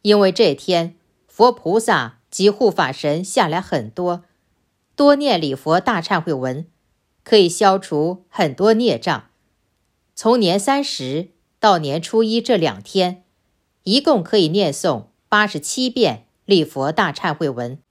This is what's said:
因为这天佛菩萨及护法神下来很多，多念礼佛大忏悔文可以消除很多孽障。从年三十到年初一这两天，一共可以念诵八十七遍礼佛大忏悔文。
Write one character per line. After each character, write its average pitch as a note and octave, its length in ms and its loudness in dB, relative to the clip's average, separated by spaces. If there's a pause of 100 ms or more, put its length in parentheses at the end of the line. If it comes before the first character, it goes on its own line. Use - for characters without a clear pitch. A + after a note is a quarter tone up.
因 G#3 180 4
为 F#3+ 120 4
这 F#3 220 2
天 E3+ 440 -2 (300)
佛 A#3+ 240 4
菩 A3 280 -2
萨 D#3 400 -2 (100)
及 G3 200 2
护 G#3 200 2
法 D#3+ 220 0
神 D3+ 320 -4
下 F#3+ 240 0
来 D#3+ 140 -4
很 B2+ 280 -6
多， F3 360 -6 (720)
多 C#4+ 200 4
念 C#4 240 0
礼 D3 160 -4
佛 D#3 240 0
大 F#3+ 220 -2
忏 F3 180 -2
悔 D#3+ 140 -4
文 C3 340 -6 (560)
可 - 140 4
以 F#3+ 100 6
消 F#3+ 300 2
除 F3 500 -4
很 D#3 260 -2
多 G3+ 200 2
孽 A3 240 0
障。 C3 320 -6 (880)
从 A#3+ 240 2
年 F#3+ 200 2
三 C#4 240 0
十 D3 480 -6 (280)
到 G3+ 180 4
年 D3+ 240 -4
初 A3 200 0
一 A3+ 200 0
这 A#3 160 0
两 B2 240 -2
天， F3+ 420 -4 (600)
一 G#3 180 0
共 C4 220 2
可 G#3+ 140 -2
以 E3+ 120 2
念 F3 220 0
诵 C3+ 360 -4 (220)
八 G#3 180 2
十 F#3 120 -8
七 B3+ 300 -4
遍 F#3+ 380 -2 (180)
礼 F#3+ 180 4
佛 C#3+ 280 -4
大 E3 220 -2
忏 E3 200 -4
悔 D3+ 160 -4
文。 B2 300 -8 (120)